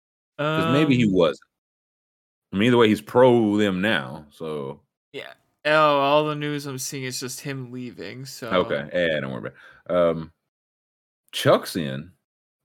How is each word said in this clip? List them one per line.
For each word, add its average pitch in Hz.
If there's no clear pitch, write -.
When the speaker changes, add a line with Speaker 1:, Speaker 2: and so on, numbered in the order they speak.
Speaker 1:
'Cause 156
maybe 147
he 120
Speaker 2:
Um, 101
Speaker 1:
wasn't. 82
I 95
mean, 104
either 123
way, 117
he's 104
pro 120
them 101
now, 78
so. 73
Speaker 2:
Yeah. 87
Oh, 151
all 143
the 151
news 147
I'm 135
seeing 135
is 127
just 127
him 135
leaving, 120
so. 131
Speaker 1:
Okay. 78
Yeah, 82
don't 67
worry 60
about -
it. 87
Um, 82
Chuck's -
in, 73